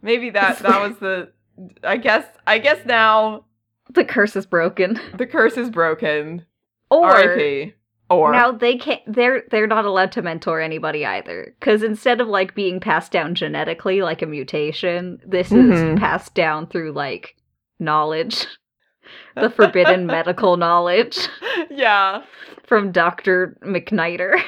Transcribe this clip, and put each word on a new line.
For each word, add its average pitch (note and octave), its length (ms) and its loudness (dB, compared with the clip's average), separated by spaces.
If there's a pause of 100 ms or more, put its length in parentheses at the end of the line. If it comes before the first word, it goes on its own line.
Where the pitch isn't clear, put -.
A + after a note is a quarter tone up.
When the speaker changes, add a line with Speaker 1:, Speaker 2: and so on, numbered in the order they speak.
Speaker 1:
Maybe A#3 300 -2
that, G3 220 0
Speaker 2:
It's - 80 -12
Speaker 1:
that G3 200 2
Speaker 2:
like G3+ 80 -4
Speaker 1:
was - 100 -16
the, F#3+ 320 -6 (520)
I G3 140 -2
guess, A#3 280 0 (220)
I G#3+ 120 4
guess D4 260 0
now A3 600 2 (460)
Speaker 2:
The D4 140 4
curse G#3 300 0
is G3 120 -6
broken. F#3 520 0 (160)
Speaker 1:
the B3+ 120 -4
curse A3+ 300 2
is A#3+ 120 -4
broken. D#3+ 760 -2 (440)
Speaker 2:
Or E4 200 6
Speaker 1:
R - 60 8 (180)
I - 20 0
P. D3 380 -2 (340)
Or - 240 4
Speaker 2:
now A#3+ 200 4
they A#3+ 260 0
can't, C4 300 -6
they're, A#3+ 420 0
they're G#3+ 180 0
not G#3+ 180 0
allowed F#3+ 280 0
to A#3 80 -6
mentor E3 400 -6
anybody D#3 460 -6
either. F#2 520 -10
'Cause G#3+ 240 2
instead A3+ 380 0
of, A#3 60 -2
like, G3 260 -2
being F#3 260 -4
passed D#3+ 320 -2
down E3 220 -2
genetically E3 680 -4
like D#3+ 180 -4
a E3 60 -6
mutation, D#3 1000 -6
this F3+ 240 -2
Speaker 1:
Mm-hmm. F#3+ 460 6
Speaker 2:
is D#3 40 2
passed D#3+ 360 -4
down D#3+ 320 -2
through, D#3+ 260 -8
like, C#3+ 420 -10 (440)
knowledge. D#3 680 -2 (880)
The A#3 140 0
forbidden F#3 580 4
Speaker 1:
<laughs> E3 100 -2
Speaker 2:
medical F3 400 2
knowledge F3 720 0 (440)
Speaker 1:
Yeah. G#3 500 0 (420)
Speaker 2:
from G#3 280 0
Doctor F3+ 720 0
McNider. F3+ 840 -2